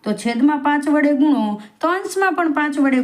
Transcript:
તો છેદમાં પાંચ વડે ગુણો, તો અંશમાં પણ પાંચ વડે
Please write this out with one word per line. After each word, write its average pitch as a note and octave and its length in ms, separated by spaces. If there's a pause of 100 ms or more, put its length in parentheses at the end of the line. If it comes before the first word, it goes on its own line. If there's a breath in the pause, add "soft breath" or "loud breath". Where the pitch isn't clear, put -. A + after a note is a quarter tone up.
તો G#3 100 (100)
છેદમાં C4+ 420
પાંચ D4 200 (100)
વડે D4 260
ગુણો, C4 240 (340 loud breath)
તો D#4 160
અંશમાં F#4+ 400
પણ E4 220
પાંચ D4 260
વડે C4+ 200